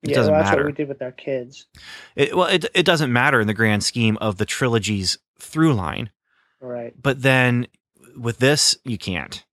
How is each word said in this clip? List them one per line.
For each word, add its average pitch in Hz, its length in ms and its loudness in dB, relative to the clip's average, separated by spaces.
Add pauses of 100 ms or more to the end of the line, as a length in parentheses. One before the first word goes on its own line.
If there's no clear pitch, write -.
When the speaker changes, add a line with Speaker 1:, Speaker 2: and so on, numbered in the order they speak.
Speaker 1:
It 147 80 -4
Speaker 2:
Yeah, 143 60 0
Speaker 1:
doesn't - 140 4
Speaker 2:
well, 156 100 4
that's 196 100 2
Speaker 1:
matter. - 120 2
Speaker 2:
what 147 80 -2
we - 40 -10
did 151 120 -6
with 139 140 -12
our 131 100 -10
kids. 131 540 -10 (500)
Speaker 1:
It, - 200 0
well, 180 120 2
it, 180 260 0
it 180 120 2
doesn't 151 260 2
matter 123 300 4
in 104 60 0
the 107 60 -2
grand 104 300 2
scheme 110 380 0
of 104 160 -2
the 104 80 -2
trilogy's 107 720 -2 (220)
through 156 340 2
line. 95 380 -4 (500)
Speaker 2:
Right. 120 400 -12
Speaker 1:
But 135 200 -2
then 127 460 2 (500)
with 117 200 -6
this, 139 480 2
you 117 120 -6
can't. - 560 -8